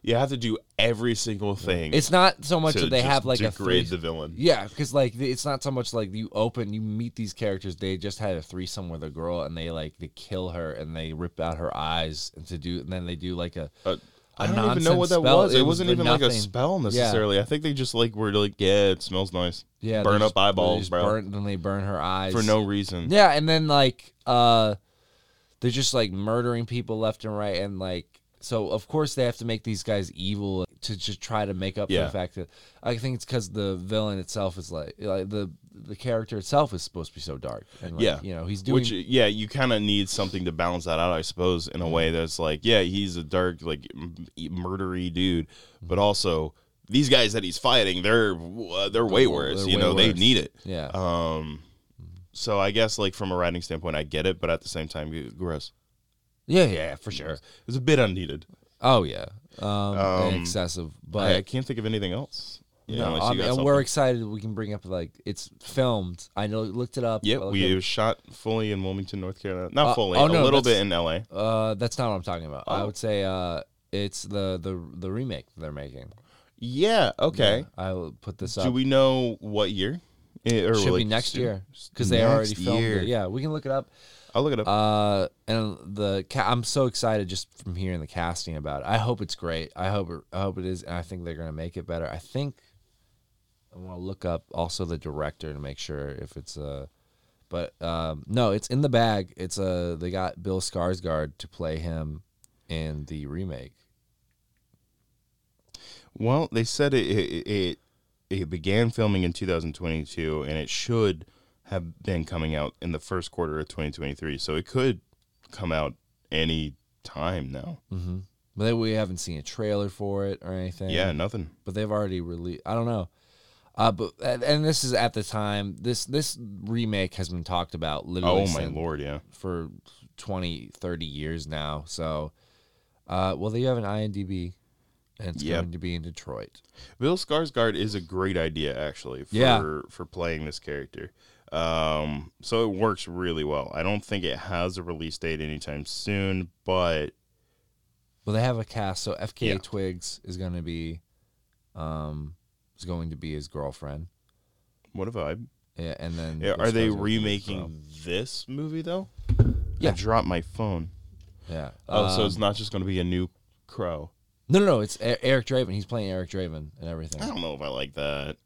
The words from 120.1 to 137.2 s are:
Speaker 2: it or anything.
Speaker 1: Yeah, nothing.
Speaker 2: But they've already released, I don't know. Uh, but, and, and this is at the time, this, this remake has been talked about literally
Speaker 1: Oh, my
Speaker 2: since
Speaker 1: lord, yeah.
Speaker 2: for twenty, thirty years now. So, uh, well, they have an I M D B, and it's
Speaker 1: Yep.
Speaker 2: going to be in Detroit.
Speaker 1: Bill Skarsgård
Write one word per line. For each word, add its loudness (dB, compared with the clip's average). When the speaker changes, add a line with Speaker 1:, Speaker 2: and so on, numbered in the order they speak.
Speaker 2:
it -4
or -8
anything. -6
Speaker 1:
Yeah, 2
nothing. -4
Speaker 2:
But -8
they've -2
already -2
released, -8
I -2
don't 0
know. -2
Uh, 4
but, -4
and, -2
and 2
this 2
is 0
at 2
the -2
time, -2
this, -2
this -2
remake 0
has -4
been -4
talked -2
about -4
literally 4
Speaker 1:
Oh, 2
my 0
Speaker 2:
since -6
Speaker 1:
lord, -4
yeah. -6
Speaker 2:
for -6
twenty, -6
thirty -6
years -6
now. -6
So, -4
uh, 0
well, -2
they 0
have 2
an -4
I -2
M -2
D -4
B, -6
and -8
it's -8
Speaker 1:
Yep. 0
Speaker 2:
going -6
to -10
be -4
in -6
Detroit. -12
Speaker 1:
Bill 2
Skarsgård 0